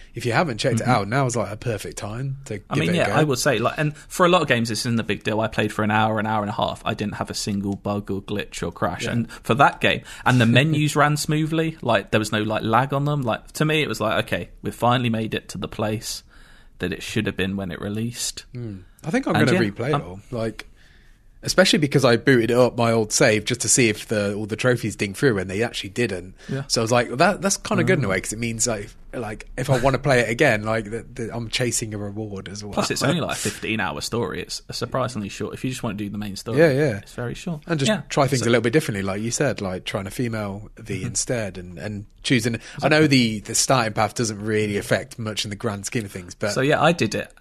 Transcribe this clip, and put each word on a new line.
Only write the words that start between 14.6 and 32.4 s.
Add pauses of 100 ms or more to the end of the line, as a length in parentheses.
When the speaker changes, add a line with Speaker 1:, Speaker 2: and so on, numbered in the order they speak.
Speaker 2:
we've
finally
made
it
to
the
place (560)
that
it
should
have
been
when
it
released."
Speaker 1:
Hmm. (240)
I
think
I'm
Speaker 2:
And
Speaker 1:
gonna
Speaker 2:
yeah,
Speaker 1:
replay
it
Speaker 2:
I'm
Speaker 1:
all, (100)
like, (720)
especially
because
I
booted
it
up
my
old
save
just
to
see
if
the,
all
the
trophies
ding
through,
and
they
actually
didn't. (160)
Speaker 2:
Yeah.
Speaker 1:
So
I
was
like,
"That,
that's
kinda
good
in
a
Speaker 2:
Oh.
Speaker 1:
way,
'cause
it
means,
like, (240)
like,
if
I
wanna
play
it
again,
like,
the,
the,
I'm
chasing
a
reward